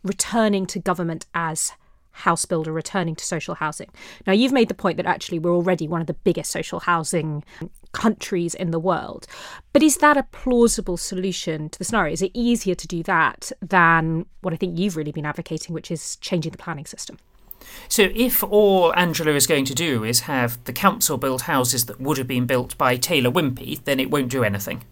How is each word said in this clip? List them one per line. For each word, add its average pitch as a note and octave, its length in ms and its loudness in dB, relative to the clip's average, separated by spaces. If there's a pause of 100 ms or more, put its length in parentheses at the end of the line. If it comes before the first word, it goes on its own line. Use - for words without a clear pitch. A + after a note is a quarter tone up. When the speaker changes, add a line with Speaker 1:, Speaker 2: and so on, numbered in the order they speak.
Speaker 1:
returning G3+ 640 0
to - 120 -8
government E3+ 560 -4
as E3 380 -4 (400)
house - 320 0
builder, D#3+ 280 -2
returning E3 420 -4
to - 100 -12
social E3 320 -6
housing. - 320 -6 (380)
Now, F#3+ 60 4
you've B3 200 4
made B3 160 6
the - 60 -4
point E3+ 220 0
that E3+ 100 -2
actually - 320 -2
we're F3 160 2
already F3 320 2
one E3 140 -2
of D#3+ 60 -4
the - 80 -4
biggest - 360 0
social D#3+ 300 -6
housing D#3 640 0 (480)
countries F3 640 -2
in E3+ 180 -4
the E3 60 0
world. - 480 -2 (460)
But - 100 8
is D#4 160 6
that D4 180 6
a C4 80 2
plausible A#3 720 2
solution E3+ 760 -4
to - 80 -16
the F3+ 60 -8
scenario? F3+ 280 0
Is E3 100 -2
it F#3+ 120 -2
easier A#3 400 0
to - 120 -8
do E3+ 180 -4
that D#3+ 460 0 (100)
than E3 640 4 (160)
what F3+ 100 -2
I E3 40 -4
think F3 220 -4
you've F#3 180 -2
really D3+ 160 -6
been D3+ 140 -6
advocating, E3 460 -8
which - 180 -10
is - 260 -8
changing D#3+ 360 -2
the - 60 -16
planning D#3 280 -10
system? - 320 -14 (680)
Speaker 2:
So G3 260 4
if A#3 300 2
all G3 520 6
Angela E3 360 2
is C#3 140 2
going C#3+ 200 2
to C3+ 80 -6
do B2+ 300 0
is A#2+ 160 0
have B2 440 -4
the - 80 -8
council D#3 440 0
build B2+ 260 -2
houses B2 440 0
that - 140 -14
would C3+ 180 0
have B2+ 100 -4
been B2 180 0
built B2 300 -2
by B2+ 200 2
Taylor B2+ 340 2
Wimpey, C#3+ 540 -2
then C3+ 160 0
it - 100 -2
won't C3+ 200 0
do C3 140 0
anything. - 480 -4